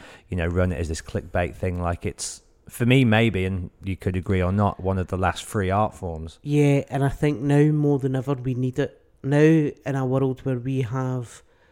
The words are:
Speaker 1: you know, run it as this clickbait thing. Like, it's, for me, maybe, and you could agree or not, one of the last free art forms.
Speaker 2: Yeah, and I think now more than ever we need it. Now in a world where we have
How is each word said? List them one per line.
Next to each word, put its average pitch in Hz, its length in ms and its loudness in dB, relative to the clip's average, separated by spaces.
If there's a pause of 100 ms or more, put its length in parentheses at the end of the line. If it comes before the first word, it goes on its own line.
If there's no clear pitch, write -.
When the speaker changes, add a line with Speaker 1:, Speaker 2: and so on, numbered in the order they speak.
(280)
Speaker 1:
you 90 80 -6
know, 85 120 0
run 90 240 2
it 71 80 -4
as 80 100 -4
this 80 140 -6
clickbait 80 500 -4
thing. 90 260 -4
Like, 87 240 -4
it's, - 380 -8 (260)
for - 200 -2
me, 127 180 6
maybe, 107 400 4
and 92 240 -4 (140)
you 95 120 -4
could 92 200 -4
agree 92 260 0
or 90 100 2
not, 101 280 2
one 95 180 -2
of 92 120 -4
the 95 100 -4
last 90 260 -2
free 95 240 -2
art 104 240 0
forms. 80 480 -10
Speaker 2:
Yeah, 143 480 2
and 135 140 -2
I 139 60 2
think 147 320 -2
now 143 240 4
more 147 340 2
than 131 160 -2
ever 131 180 -4
we 127 220 -4
need 127 240 -2
it. - 200 -4 (220)
Now 139 180 0
in 151 560 2
a 135 100 0
world 131 400 0
where 131 120 0
we 131 240 -2
have 127 600 -4 (280)